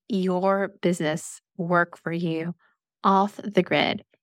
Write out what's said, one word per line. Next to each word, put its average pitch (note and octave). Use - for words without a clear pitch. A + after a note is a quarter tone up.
your F#3+
business E3
work F3
for E3
you E3+
off G3
the G3+
grid, -